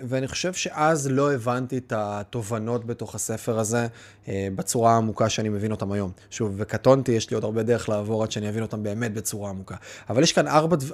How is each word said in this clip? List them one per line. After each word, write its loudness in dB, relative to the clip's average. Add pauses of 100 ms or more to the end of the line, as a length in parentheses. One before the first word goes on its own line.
ואני -2
חושב -4
שאז 0
לא 4
הבנתי -2
את -6
התובנות -4
בתוך -8
הספר -2
הזה, 2 (400)
אה, -2
בצורה 4
העמוקה 2
שאני -2
מבין -2
אותם -2
היום. -2 (180)
שוב, -4
וקטונתי, 4
יש 0
לי -2
עוד 0
הרבה 0
דרך 2
לעבור 0
עד -2
שאני -2
אבין -2
אותם -6
באמת -2
בצורה -6
עמוקה. -10 (340)
אבל 4
יש 4
כאן 4
ארבע 4
דב-, -2